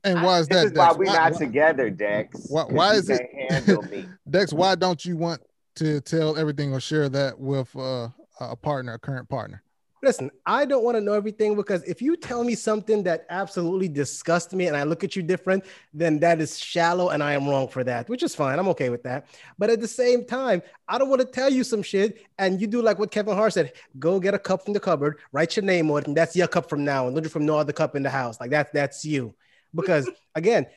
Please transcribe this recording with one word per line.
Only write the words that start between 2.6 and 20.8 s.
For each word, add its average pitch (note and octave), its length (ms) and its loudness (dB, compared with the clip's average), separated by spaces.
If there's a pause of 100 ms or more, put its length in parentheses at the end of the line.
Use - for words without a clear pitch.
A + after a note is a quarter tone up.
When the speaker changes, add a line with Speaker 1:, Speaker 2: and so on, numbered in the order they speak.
Speaker 3:
'cause - 100 -4
Speaker 1:
why F#3+ 200 4
Speaker 3:
you G#3+ 80 6
Speaker 1:
is D#3 100 -6
it, B2 220 0
Speaker 3:
can't C3 200 -8
handle C#3+ 300 2
me. - 240 -12 (120)
Speaker 1:
<laughs> - 120 -16
Dex, F3 220 2
why F#3 240 2
don't F3+ 280 -2
you F3 120 -4
want E3 260 -4 (320)
to D3+ 260 0
tell D#3 380 0
everything D3 340 -2
or C3 80 -2
share D3+ 300 0
that C3+ 280 -2
with, C3+ 380 -4
uh, B2+ 320 -6 (320)
a A#2+ 160 -8
partner, B2+ 380 -4
a A#2+ 40 -14
current C3 300 -10
partner? G#2+ 340 -8 (400)
Speaker 2:
Listen, D#3 280 0 (140)
I A#3+ 220 0
don't B3+ 180 0
wanna A#3 160 2
know G3+ 140 -2
everything, G#3 420 0
because G3+ 280 -2
if - 160 -8
you D#4 160 0
tell A#3+ 280 -6
me A#3+ 100 0
something G#3+ 500 0
that E3 260 -2
absolutely F#3 580 -2
disgusts D3+ 680 -2
me F3+ 140 0
and D3 80 0
I C#3+ 80 0
look D#3+ 180 -2
at G3 140 -6
you F#3+ 60 -4
different, F#3 420 0 (280)
then D3+ 280 0
that E3 200 4
is D3+ 180 -4
shallow F3 500 0
and D3+ 140 0
I D3 100 0
am C#3 160 0
wrong C3+ 180 2
for C3 160 -6
that, A#2+ 260 -4
which B3 140 -6
is E4+ 120 -2
fine. C#3 260 0
I'm G3 80 0
okay C#3 220 0
with A#2+ 120 -4
that. C3+ 240 -8 (320)
But G#3 120 0
at A3+ 100 2
the A3+ 80 -6
same B3 360 2
time, A#3+ 380 -2 (240)